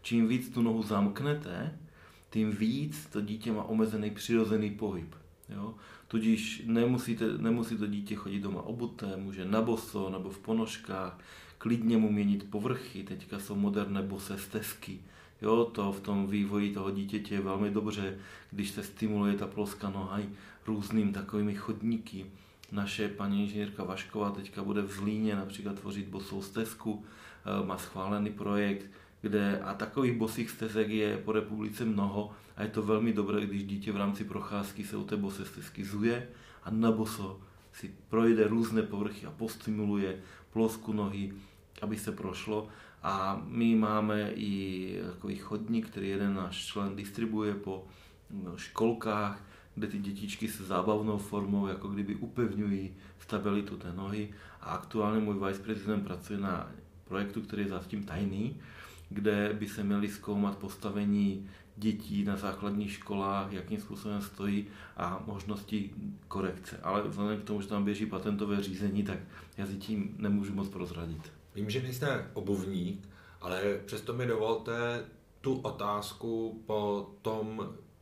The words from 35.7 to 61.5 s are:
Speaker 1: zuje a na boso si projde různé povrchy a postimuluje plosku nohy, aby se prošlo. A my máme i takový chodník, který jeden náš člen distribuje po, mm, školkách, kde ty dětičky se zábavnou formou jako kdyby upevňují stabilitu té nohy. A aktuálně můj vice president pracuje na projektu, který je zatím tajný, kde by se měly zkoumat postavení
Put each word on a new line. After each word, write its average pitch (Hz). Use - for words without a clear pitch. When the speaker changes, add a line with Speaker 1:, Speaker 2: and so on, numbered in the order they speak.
Speaker 1:
zuje 113
a 92
na 113
boso 104
si -
projde 110
různé 113
povrchy 101
a 78
postimuluje 101
plosku 113
nohy, 98
aby 107
se 107
prošlo. 107
A 98
my 117
máme 107
i 95
takový 98
chodník, 110
který 98
jeden 98
náš 90
člen 101
distribuje 107
po, 95
mm, 95
školkách, 107
kde 147
ty -
dětičky -
se 104
zábavnou 104
formou 101
jako 95
kdyby 101
upevňují 101
stabilitu 101
té 87
nohy. 104
A -
aktuálně 107
můj 104
vice 98
president 104
pracuje 95
na 90
projektu, 101
který 101
je 98
zatím 98
tajný, 101
kde 104
by 104
se 104
měly 101
zkoumat 101
postavení 101